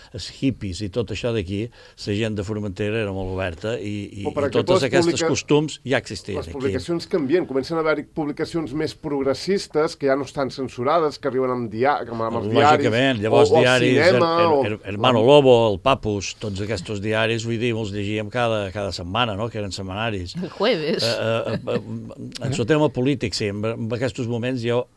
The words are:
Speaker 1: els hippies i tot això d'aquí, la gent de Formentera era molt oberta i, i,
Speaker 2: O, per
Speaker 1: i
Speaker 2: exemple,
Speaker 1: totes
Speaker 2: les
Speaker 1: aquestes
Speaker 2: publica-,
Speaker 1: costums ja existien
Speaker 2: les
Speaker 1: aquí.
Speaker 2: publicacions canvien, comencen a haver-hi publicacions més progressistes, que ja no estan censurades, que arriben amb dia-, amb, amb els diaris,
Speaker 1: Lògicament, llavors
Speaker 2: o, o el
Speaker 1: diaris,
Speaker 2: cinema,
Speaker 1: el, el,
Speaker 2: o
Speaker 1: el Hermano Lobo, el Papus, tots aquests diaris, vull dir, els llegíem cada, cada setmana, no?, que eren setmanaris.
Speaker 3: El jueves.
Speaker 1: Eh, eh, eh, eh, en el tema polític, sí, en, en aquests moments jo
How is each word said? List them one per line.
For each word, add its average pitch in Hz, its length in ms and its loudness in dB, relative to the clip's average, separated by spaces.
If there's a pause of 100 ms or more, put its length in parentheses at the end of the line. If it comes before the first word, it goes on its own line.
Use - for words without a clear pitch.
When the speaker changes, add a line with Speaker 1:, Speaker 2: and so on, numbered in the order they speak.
(160)
Speaker 1:
els - 120 -12 (100)
hippies 104 420 -4
i 104 80 -6
tot 104 240 -4
això 117 220 -4
d'aquí, 101 320 -4 (400)
la 104 100 -2
gent 107 220 -2
de 101 60 -4
Formentera 104 580 -4
era 101 100 -4
molt 95 220 -6
oberta 92 420 -4
i, 104 460 -10
i, - 20 -8
Speaker 2:
O, 147 80 -4
per 143 140 -2
Speaker 1:
i - 0 -
Speaker 2:
exemple, 139 160 0
Speaker 1:
totes 180 220 2
Speaker 2:
les - 40 0
Speaker 1:
aquestes 139 240 4
Speaker 2:
publica-, 165 160 0
Speaker 1:
costums 147 560 0
ja 123 160 0
existien - 380 -8
Speaker 2:
les - 80 -8
Speaker 1:
aquí. - 80 -12
Speaker 2:
publicacions 139 560 -4
canvien, 165 400 2
comencen 135 260 -2
a 165 60 0
haver-hi 151 240 0
publicacions 156 640 -4
més 156 220 -4
progressistes, 151 1040 -2
que 139 120 0
ja 135 80 4
no 139 80 -4
estan 127 300 -4
censurades, 139 640 0
que 143 100 -4
arriben 127 240 0
amb 120 200 -4
dia-, 127 340 2
amb, 113 220 -6
amb 117 120 -2
els 104 80 -4
diaris, 143 380 6
Speaker 1:
Lògicament, 123 340 2
llavors 113 300 6
Speaker 2:
o, - 60 6
o - 20 8
el 123 80 8
Speaker 1:
diaris, 123 400 6
Speaker 2:
cinema, 170 320 6
Speaker 1:
el, 170 80 6
el, 160 80 4
Speaker 2:
o 135 100 4
Speaker 1:
el 107 140 -2 (160)
Hermano 113 320 4
Lobo, 135 300 10 (160)
el 92 120 -4
Papus, 104 560 0
tots 101 240 -6
aquests 101 380 -6
diaris, 110 420 0
vull 117 160 -4
dir, 120 160 0
els 110 160 -6
llegíem 104 400 -4
cada, 113 400 -2
cada 101 240 -4
setmana, 98 400 -4
no?, 113 160 -4
que 110 80 -6
eren 101 120 -8
setmanaris. 98 680 -6
Speaker 3:
El 180 80 -8
jueves. 175 560 -2
Speaker 1:
Eh, 117 80 0
eh, 113 480 -2
eh, 113 160 -4
eh, 113 720 -8
en 127 80 -2
el 120 160 -2
tema 151 160 4
polític, 127 480 -2
sí, 107 160 -2
en, 104 160 -6
en 117 240 -4
aquests 120 400 -4
moments 120 320 -4
jo 120 220 0 (100)